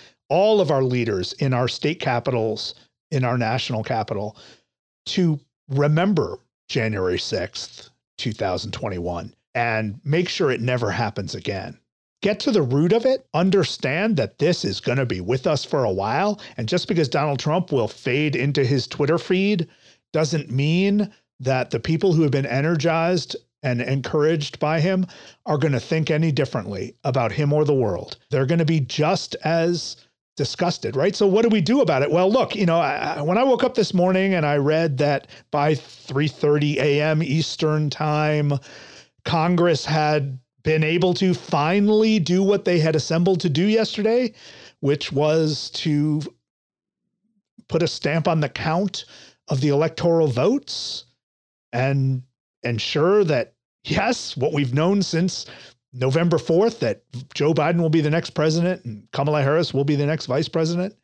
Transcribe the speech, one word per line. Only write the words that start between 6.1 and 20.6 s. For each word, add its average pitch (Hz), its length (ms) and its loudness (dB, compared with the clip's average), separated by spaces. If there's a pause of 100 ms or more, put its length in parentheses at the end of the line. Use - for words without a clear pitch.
January 98 500 0
sixth, - 720 -8 (280)
two 113 160 -4
thousand 98 380 -4
twenty-one, 90 600 -8 (200)
and 113 500 -2
make 170 240 0
sure - 220 0
it 123 120 -2
never 120 280 0
happens 104 460 -4
again. 95 420 -8 (440)
Get 214 200 0
to 285 100 -2
the 208 100 4
root 143 320 2
of 226 100 2
it, 262 300 0
understand 180 840 0
that 107 200 -2
this 160 260 2
is 104 160 -4
gonna 131 280 -2
be 92 140 -4
with 127 260 -2
us 151 180 0
for 139 180 0
a 107 80 0
while, 135 480 -2 (160)
and 113 140 -6
just 180 180 -2
because 165 220 0
Donald 143 300 -2
Trump 175 320 0
will 117 160 2
fade 143 480 -2
into 139 280 0
his 127 220 0
Twitter 151 320 0
feed 185 500 0 (460)
doesn't 156 380 -2
mean 185 600 2 (280)